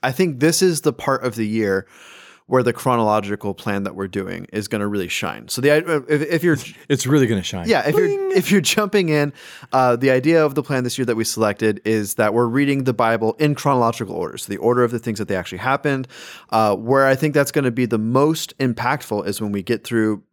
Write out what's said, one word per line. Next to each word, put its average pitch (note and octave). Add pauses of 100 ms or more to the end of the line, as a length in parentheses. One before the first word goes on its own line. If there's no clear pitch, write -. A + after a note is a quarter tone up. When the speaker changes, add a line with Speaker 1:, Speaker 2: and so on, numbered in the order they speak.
Speaker 1:
I B2+
think D3+
this D#3+
is F3+
the D3
part C3+
of A#2+
the A2
year G#2 (600)
where B2+
the A#2+
chronological G#2+
plan G2
that F2+
we're F#2+
doing F#2
is G#2
gonna G#2
really G2+
shine. A#1+
So -
the, D3+
if, D3
if D#3
you're E3+ (340)
Speaker 2:
It's C3+
really C3+
gonna G#2+
shine. F#2
Speaker 1:
Yeah, A#2
if D#3
you're, -
Speaker 2:
Bling. G4
Speaker 1:
if F#3
you're G3
jumping G3+
in, D3 (400)
uh, B2+
the C3
idea D3+
of C#3+
the D3
plan B2+
this B2
year C3
that A2+
we A2
selected G#2+
is G#2+
that G#2+
we're A#2+
reading C#3
the B2+
Bible A2+
in D3
chronological A#2
order. E2+
So -
the G2
order B2
of A#2
the A#2+
things A2
that G2+
they G2+
actually F2+
happened. C3+ (440)
Uh, A2
where C3
I C3+
think D3
that's C#3+
gonna C3+
be A#2+
the A2+
most C3+
impactful B2
is G2
when G#2+
we G2+
get A2
through A2 (100)